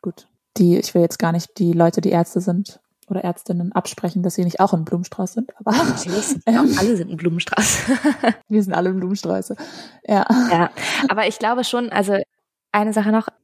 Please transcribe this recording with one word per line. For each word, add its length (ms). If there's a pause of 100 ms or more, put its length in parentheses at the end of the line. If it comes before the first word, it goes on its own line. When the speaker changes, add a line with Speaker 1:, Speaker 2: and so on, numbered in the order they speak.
Speaker 1:
Gut, 260 (300)
die, 220
ich 160
will 60
jetzt 180
gar 140
nicht 260
die 140
Leute, 280
die 100
Ärzte 280
sind 400 (280)
oder 160
Ärztinnen 500
absprechen, 500
dass 120
sie 100
nicht 160
auch 120
ein 120
Blumenstrauß 480
sind, 260
aber 140
Speaker 2:
Natürlich 540
sind 160
Speaker 1:
<laughs> 40
ähm, 320
Speaker 2:
alle 160
sind 160
ein 60
Blumenstrauß. 640 (340)
<laughs> 340
Speaker 1:
wir 160
sind 100
alle 200
Blumensträuße, 600 (500)
ja. 200 (240)
Speaker 2:
Ja, 200 (400)
aber 180
ich 120
glaube 260
schon, 260
also 240 (560)
eine 220
Sache 180
noch 160 (160)